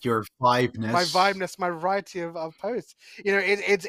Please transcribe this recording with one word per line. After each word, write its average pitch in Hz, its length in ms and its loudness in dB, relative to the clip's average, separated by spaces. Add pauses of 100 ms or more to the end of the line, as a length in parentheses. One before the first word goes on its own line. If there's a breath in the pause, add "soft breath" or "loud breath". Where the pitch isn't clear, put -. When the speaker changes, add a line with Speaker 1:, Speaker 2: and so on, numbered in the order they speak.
Speaker 1:
your 113 220 0 (140)
Speaker 2:
my 123 220 4
Speaker 1:
vibeness. 127 520 0
Speaker 2:
vibeness, 190 460 0
my 180 100 -2
variety 180 520 -4
of, 170 140 -8
of 160 220 -8
posts. 202 380 -6 (280 loud breath)
You 196 100 2
know, 196 60 4
it, 196 280 2
it's, 202 220 2